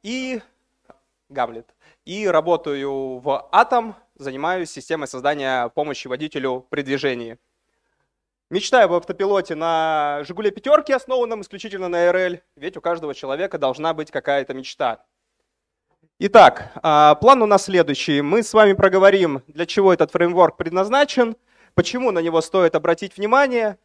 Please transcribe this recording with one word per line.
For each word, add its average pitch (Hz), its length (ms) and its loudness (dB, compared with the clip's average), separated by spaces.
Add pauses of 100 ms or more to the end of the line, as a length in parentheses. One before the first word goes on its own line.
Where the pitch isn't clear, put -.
и 254 380 -8 (880)
Гамлет. 120 460 -8 (300)
И 208 220 -8
работаю 139 920 -2
в 135 340 -4
Atom, 226 420 2 (220)
занимаюсь 151 540 -6
системой 151 360 -8
создания 131 640 -4
помощи 147 400 -6
водителю 131 640 -6
при 143 120 -6
движении. 131 560 -6 (1080)
Мечтаю 208 380 2
об 175 80 -2
автопилоте 190 600 -2
на 156 720 -2
"Жигуле 196 260 -4
пятерке", 277 460 0
основанном 240 460 -4
исключительно 190 460 -12
на 175 180 0
R 175 100 2
L, 180 220 -2 (180)
ведь 156 200 -12
у 147 40 -14
каждого 160 340 -6
человека 156 440 -8
должна 139 340 -4
быть 151 180 -8
какая-то 139 440 -4
мечта. 127 500 -8 (1160)
Итак, 196 560 6
а, 151 400 6
план 247 260 6
у 214 40 2
нас 202 180 2
следующий. 147 580 0
Мы 185 200 0
с - 120 -10
вами 214 180 6
проговорим, 190 760 4
для 156 180 -8
чего 190 260 2
этот 165 200 0
фреймворк 175 440 2
предназначен, 226 800 -2 (380)
почему 247 380 -2
на 170 80 0
него 165 200 0
стоит 165 360 0
обратить 165 400 -2
внимание 226 680 -2